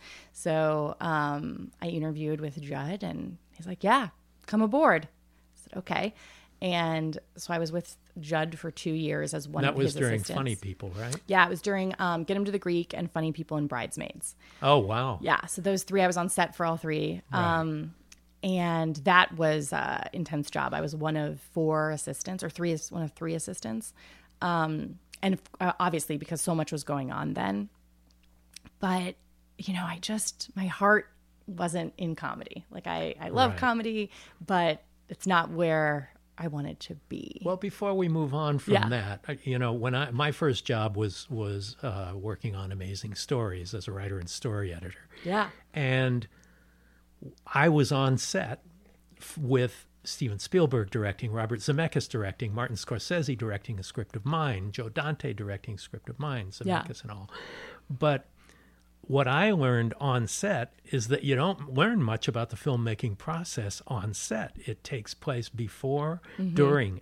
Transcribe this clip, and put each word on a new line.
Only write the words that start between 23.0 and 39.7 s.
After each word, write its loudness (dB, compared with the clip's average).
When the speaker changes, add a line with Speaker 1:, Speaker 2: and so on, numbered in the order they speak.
Speaker 1:
of -4
three -4
assistants. -6
Um, 0
and, 2
uh, 0
obviously 0
because -4
so 0
much -2
was -4
going -4
on -4
then. -2
But, 0
you -4
know, -2
I -6
just, -4
my -2
heart 6
wasn't -2
in -2
comedy. -8
Like, -12
I, -2
I -8
love 4
Speaker 2:
Right. -6
Speaker 1:
comedy, 0
but 2
it's -8
not 4
where 2
I -4
wanted -6
to -12
be. -10
Speaker 2:
Well, 0
before -2
we 4
move 2
on 2
from 4
Speaker 1:
Yeah. 6
Speaker 2:
that, -2
I, -6
you 0
know, 2